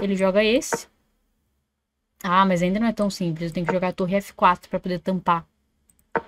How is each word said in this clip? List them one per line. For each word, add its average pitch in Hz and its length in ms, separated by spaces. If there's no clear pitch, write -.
ele 196 140
joga 190 260
esse. 240 460
Ah, 185 200
mas 180 160
ainda 185 180
não 233 80
é 220 60
tão 208 160
simples. 170 400
Eu 160 40
tenho 170 120
que 180 80
jogar 185 160
a 175 40
torre 185 220
F - 180
quatro 180 360
pra 185 100
poder 180 200
tampar. 175 460